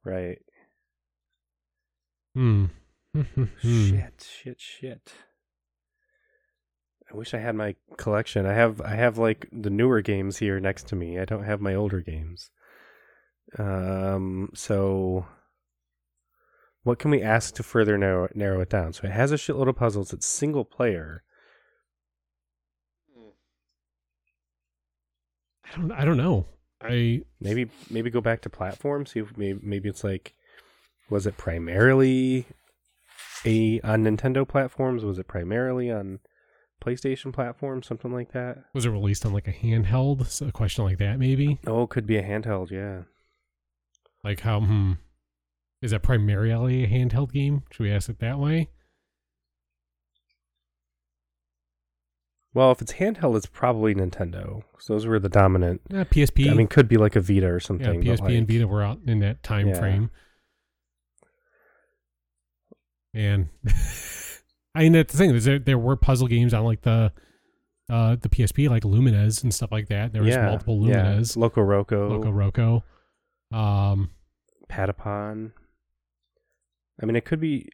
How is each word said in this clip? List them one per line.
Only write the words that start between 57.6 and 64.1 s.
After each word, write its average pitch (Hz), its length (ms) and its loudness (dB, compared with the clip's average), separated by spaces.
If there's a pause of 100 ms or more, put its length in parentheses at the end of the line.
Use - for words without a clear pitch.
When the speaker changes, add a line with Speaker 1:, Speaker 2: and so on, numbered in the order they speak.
Speaker 1:
something, 90 260 -6
Speaker 2:
Yeah, - 60 0
Speaker 1:
but, 87 100 0
Speaker 2:
P 120 80 2
S 113 100 0
P 98 40 -4 (100)
and 113 120 2
Speaker 1:
like, 110 80 2
Speaker 2:
Vita 117 120 2
were 104 160 0
out 104 240 -4
in 110 140 2
that 101 200 -2
time 104 280 0
Speaker 1:
Yeah. 90 100 0
Speaker 2:
frame. 101 320 0 (3000)
And 101 440 0
<laughs> - 1200 -2